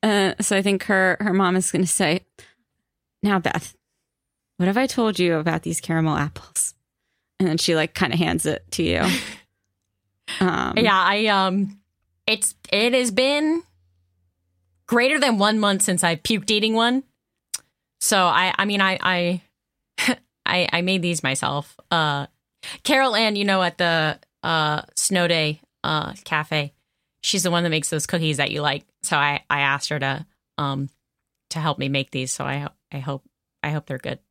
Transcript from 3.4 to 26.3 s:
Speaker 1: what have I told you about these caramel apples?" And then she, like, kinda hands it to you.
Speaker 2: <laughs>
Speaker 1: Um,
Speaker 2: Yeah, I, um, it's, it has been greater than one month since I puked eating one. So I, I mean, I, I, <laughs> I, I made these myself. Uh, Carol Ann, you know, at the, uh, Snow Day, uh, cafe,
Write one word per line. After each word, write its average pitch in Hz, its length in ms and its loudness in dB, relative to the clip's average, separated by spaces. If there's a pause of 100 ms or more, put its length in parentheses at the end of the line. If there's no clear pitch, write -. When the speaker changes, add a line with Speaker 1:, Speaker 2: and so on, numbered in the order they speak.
Speaker 1:
what 180 100 2
have 202 100 2
I 262 100 2
told 220 320 0
you 170 160 2
about 160 280 0
these 165 180 -4
caramel 160 340 0
apples?" - 580 -6 (640)
And 190 100 2
then 156 80 0
she, 165 180 0
like, 160 180 0
kinda 156 240 -2
hands 165 280 0
it - 260 -4
to 170 120 -4
you. 87 240 0
Speaker 2:
<laughs> 185 60 2 (1300)
Speaker 1:
Um, 170 380 0
Speaker 2:
Yeah, 214 220 4
I, 202 280 2
um, 196 520 0 (460)
it's, 220 300 -2 (160)
it 226 220 2
has 247 180 2
been 294 500 2 (1300)
greater 254 320 4
than 254 180 4
one 214 220 4
month 202 220 2
since 180 220 0
I 170 120 2
puked 208 340 -4
eating 220 240 2
one. 240 300 2 (960)
So - 180 2
I, 180 400 2
I 196 80 0
mean, 202 160 0
I, 190 200 2
I, 175 400 0 (560)
<laughs> - 200 0 (280)
I, 180 260 2
I 170 100 0
made 185 200 0
these 170 220 -2
myself. 139 520 -4 (160)
Uh, 151 360 0 (560)
Carol 269 340 2
Ann, 214 180 2
you 202 80 0
know, 196 180 2
at 175 160 -2
the, 165 400 0 (260)
uh, 156 400 0 (120)
Snow 180 320 0
Day, 156 320 0 (240)
uh, 156 300 -2 (100)
cafe, 151 500 -4 (480)